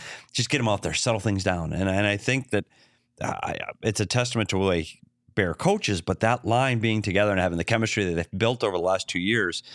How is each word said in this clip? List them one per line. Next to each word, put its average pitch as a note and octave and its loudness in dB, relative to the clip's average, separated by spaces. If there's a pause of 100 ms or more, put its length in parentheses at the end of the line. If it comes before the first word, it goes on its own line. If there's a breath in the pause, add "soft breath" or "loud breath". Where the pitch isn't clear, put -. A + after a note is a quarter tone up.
(320 loud breath)
Just - -2
get C3+ 2
'em A2+ 2
out G2+ 0
there, E2 -4
settle A2+ 0
things G2 0
down. F2 -2
And, F#2+ 0
and G2 2
I G2+ 2
think B2+ -2
that, G#2 0 (560 soft breath)
uh, - -4
I, - -6 (260)
it's G#2+ 0
a G2 0
testament A#2+ 0
to F#2+ 0
the F#2+ 2
way E2+ 2 (460)
Bear F2+ 2
coaches, D#3+ 0
but - -2
that A#2 2
line B2 2
being A2 2
together G2+ 2
and F#2+ 2
having F2 2
the E2+ -2
chemistry A2+ 0
that F2+ 0
they've E2+ -4
built A#2 0
over G2 2
the E2+ -2
last F#2 0
two - -4
years G2 0 (120 loud breath)